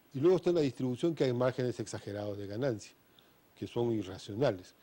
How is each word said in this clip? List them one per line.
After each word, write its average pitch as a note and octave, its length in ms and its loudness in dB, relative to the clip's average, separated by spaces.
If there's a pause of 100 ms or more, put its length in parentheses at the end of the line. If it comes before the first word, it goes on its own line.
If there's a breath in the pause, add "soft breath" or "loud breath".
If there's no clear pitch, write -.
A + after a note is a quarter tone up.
(140)
Y C3 60 -6
luego F3 180 6
está F3 140 0
en F3 40 4
la E3 60 4
distribución, C3 520 0
que C#3+ 120 2
hay B2+ 80 4
márgenes B2 460 0
exagerados G#2 580 -6
de G2+ 100 -8
ganancia, A2 460 -4 (640 soft breath)
que G#2 120 -8
son A#2+ 240 0
irracionales. G#2 920 -2